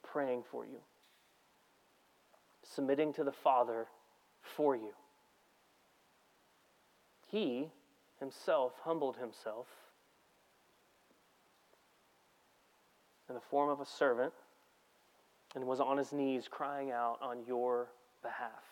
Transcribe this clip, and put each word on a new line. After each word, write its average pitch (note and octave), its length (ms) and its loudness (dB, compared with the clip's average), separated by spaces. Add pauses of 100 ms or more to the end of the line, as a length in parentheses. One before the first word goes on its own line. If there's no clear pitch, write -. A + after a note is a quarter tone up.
(120)
Praying B2+ 380 -2
for A#2+ 160 -8
you, - 140 -14 (1800)
submitting C#3 500 0
to D#3 100 -2
the C#3 80 0
Father A#2+ 560 4 (540)
for C#3+ 340 4
you. A2 160 -6 (2250)
He D#3 420 -2 (500)
himself C3+ 540 0 (100)
humbled D3 340 -2
himself A#2 500 -8 (3500)
in B2+ 60 -10
the A#2 60 -8
form C#3+ 280 2
of C#3+ 120 0
a C3+ 40 -6
servant C3 480 2 (1200)
and C3 120 -6
was B2+ 140 0
on C3+ 180 4
his C#3 160 -2
knees C3+ 360 0
crying C#3 420 -4
out A#2+ 300 -2
on B2 240 -6
your B2 440 0 (320)
behalf. A#2 500 -8